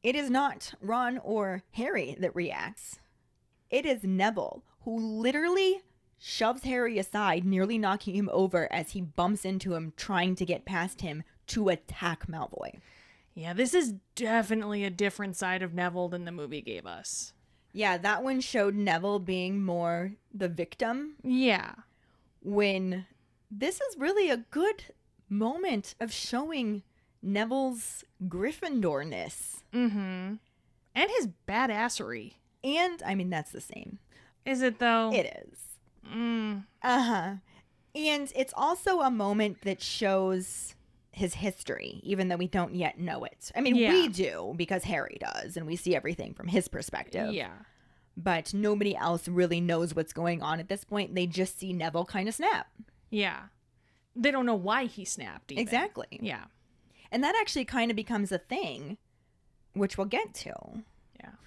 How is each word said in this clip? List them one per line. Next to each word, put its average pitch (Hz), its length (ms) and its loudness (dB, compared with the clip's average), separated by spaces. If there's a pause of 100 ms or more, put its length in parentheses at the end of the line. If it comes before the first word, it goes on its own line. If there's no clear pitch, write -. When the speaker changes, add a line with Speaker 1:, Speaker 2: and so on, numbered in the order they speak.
Speaker 1:
it 254 140 2
is 285 140 0
not 269 500 0
Ron 240 380 0
or 196 440 -2 (100)
Harry 226 460 -2
that 180 160 0
reacts. 170 640 -6 (720)
It 269 160 2
is 240 180 2
Neville, 190 580 2 (220)
who 226 140 -2
literally 302 840 2 (360)
shoves 240 460 0
Harry 247 340 0
aside, 190 460 2
nearly 196 340 4
knocking 202 360 0
him 202 180 2
over 180 400 4
as - 200 -2
he 190 80 -4
bumps 180 440 0
into 190 300 -2
him, 160 220 -4
trying 185 400 2
to 185 80 -2
get 175 200 -2
past 185 360 -2
him 156 220 -6 (260)
to 208 200 2
attack - 580 -2
Malfoy. - 540 -8 (540)
Speaker 2:
Yeah, 165 200 -8
this 247 200 4
is 269 200 4 (200)
definitely 214 680 2
a 196 60 0
different 196 460 -2
side 185 260 -2
of 175 120 -4
Neville 180 340 0
than 175 180 -6
the 170 60 -8
movie 147 280 -6
gave 92 260 -8
us. - 460 -8 (400)
Speaker 1:
Yeah, 190 240 2
that 214 260 0
one 262 180 0
showed 202 340 2
Neville 202 460 2
being 185 440 0
more 175 480 0 (220)
the 190 140 -2
victim. 240 720 -2
Speaker 2:
Yeah. 254 500 4 (680)
Speaker 1:
When 190 640 2 (440)
this 262 300 -2
is 494 180 -4
really 370 320 4
a 247 60 4
good 339 480 -2 (460)
moment 233 680 0
of 233 140 -4
showing 247 720 -2 (400)
Neville's 226 840 -2 (240)
Gryffindorness. 175 1300 -2 (100)
Speaker 2:
Mm-hmm. 202 640 0 (600)
And 359 220 2
his 277 120 2 (200)
badassery. 226 840 -2 (300)
Speaker 1:
And, 339 400 2
I 196 100 0
mean, 180 160 0
that's 160 200 -4
the - 100 -12
same. - 380 -14 (460)
Speaker 2:
Is 254 180 0
it, 240 160 2
though? 226 340 6
Speaker 1:
It - 360 0
is. - 100 -20 (560)
Speaker 2:
Mm. 220 500 -2 (180)
Speaker 1:
Uh-huh. 233 520 2 (600)
And 294 420 0
it's 262 200 0
also 349 440 2
a 269 100 4
moment 208 520 2
that 190 200 -2
shows 190 920 0 (380)
his - 220 -2
history, - 680 -6
even 190 260 0
though 175 80 2
we 180 120 -2
don't 180 260 0
yet 175 240 -2
know 151 260 -4
it. - 300 -14
I - 60 0
mean, 247 160 6
Speaker 2:
Yeah. 233 160 8
Speaker 1:
we 359 160 8
do, 127 480 -2
because 175 280 -2
Harry - 360 -4
does, - 360 -6
and 160 100 -6
we 165 100 -4
see 180 180 2
everything - 400 -2
from - 140 -8
his 185 200 2
perspective. - 680 -4
Speaker 2:
Yeah. 104 180 -6 (640)
Speaker 1:
But 175 380 -2
nobody 208 420 2
else 170 320 0
really 175 320 4
knows 170 340 2
what's 160 180 -2
going 170 300 0
on 156 180 0
at 175 80 -10
this 196 160 -4
point. 202 300 -2
They 180 120 2
just 175 320 -2
see 190 140 -6
Neville 170 340 0
kinda 202 260 -2
snap. - 360 0 (420)
Speaker 2:
Yeah. 202 340 -2 (720)
They 247 140 6
don't 254 160 2
know 233 80 4
why 208 320 0
he 202 180 -10
snapped, - 480 -10
even. 208 100 0
Speaker 1:
Exactly. 254 440 -2 (140)
Speaker 2:
Yeah. 160 240 -6 (640)
Speaker 1:
And 247 140 0
that 381 140 2
actually 311 280 0
kinda 233 280 0
becomes 208 380 0
a 175 60 -2
thing, 175 580 -6 (800)
which 196 240 0
we'll 190 80 0
get 403 280 -2
to. - 200 -10 (680)
Speaker 2:
Yeah. - 120 -18 (140)